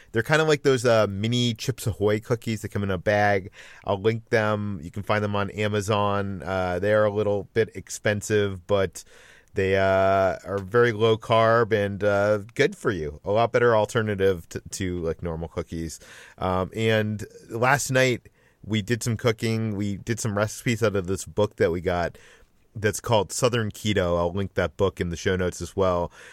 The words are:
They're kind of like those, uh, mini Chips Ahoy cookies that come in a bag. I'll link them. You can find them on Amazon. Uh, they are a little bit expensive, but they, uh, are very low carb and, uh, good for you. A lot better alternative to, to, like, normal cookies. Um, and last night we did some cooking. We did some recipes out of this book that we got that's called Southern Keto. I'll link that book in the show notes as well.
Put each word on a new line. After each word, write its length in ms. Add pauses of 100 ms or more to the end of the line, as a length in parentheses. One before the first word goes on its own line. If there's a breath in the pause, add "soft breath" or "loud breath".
(120)
They're 100
kind 200
of 60
like 160
those, 220
uh, 240
mini 440
Chips 340
Ahoy 320
cookies 420
that 80
come 140
in 80
a 60
bag. 540 (340 loud breath)
I'll 140
link 300
them. 540
You 80
can 100
find 220
them 120
on 160
Amazon. 920
Uh, 360
they 140
are 120
a 60
little 420
bit 200
expensive, 920
but 360 (520 loud breath)
they, 220
uh, 680
are 140
very 320
low 260
carb 540
and, 320
uh, 360 (140)
good 220
for 160
you. 320
A 80
lot 200
better 240
alternative 720
to, 120 (100)
to, 280
like, 240
normal 240
cookies. 520 (380 loud breath)
Um, 380
and 500 (240)
last 400
night 400 (340 soft breath)
we 200
did 180
some 160
cooking. 580
We 220
did 220
some 180
recipes 460
out 120
of 120
this 180
book 300
that 160
we 100
got 360 (580 loud breath)
that's 240
called 320
Southern 380
Keto. 480
I'll 160
link 220
that 220
book 220
in 100
the 60
show 200
notes 260
as 140
well. 360 (220 loud breath)